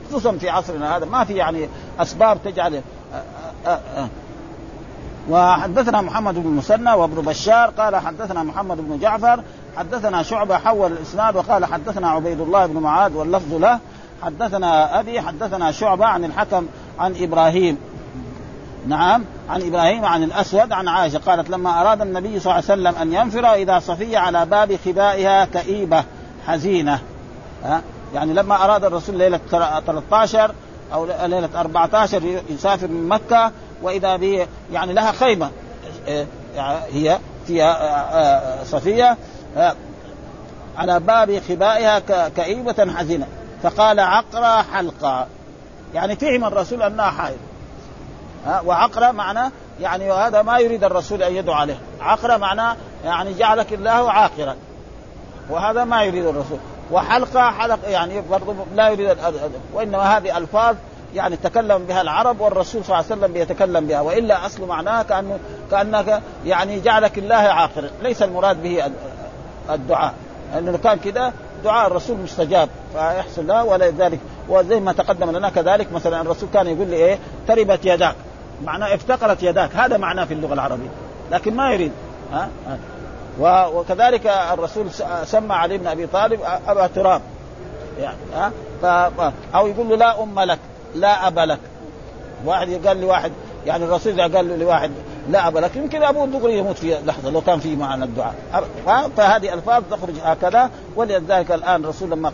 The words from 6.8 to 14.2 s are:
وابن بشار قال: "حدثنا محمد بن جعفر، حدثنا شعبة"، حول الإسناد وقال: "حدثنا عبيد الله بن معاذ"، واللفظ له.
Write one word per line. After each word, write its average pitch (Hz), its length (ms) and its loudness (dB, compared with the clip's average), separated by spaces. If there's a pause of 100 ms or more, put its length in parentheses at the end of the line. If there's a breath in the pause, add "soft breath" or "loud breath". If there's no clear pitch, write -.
وابن 160 300 2
بشار 214 480 4
قال: 214 260 0
"حدثنا 170 460 -4
محمد 175 340 -6
بن 156 220 -6
جعفر، 226 440 2 (340 loud breath)
حدثنا 190 460 -2
شعبة"، 202 360 0
حول 202 340 2
الإسناد 185 440 -2
وقال: 190 280 2
"حدثنا 175 460 -2
عبيد 160 300 -2
الله 180 260 4
بن 160 140 -4
معاذ"، 156 360 2
واللفظ 165 380 -2
له. 220 240 4 (440 loud breath)